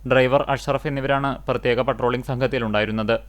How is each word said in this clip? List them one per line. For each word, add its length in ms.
ഡ്രൈവർ 380
അഷ്റഫ് 380
എന്നിവരാണ് 440
പ്രത്യേക 400
പട്രോളിംഗ് 440
സംഘത്തിലുണ്ടായിരുന്നത്. 880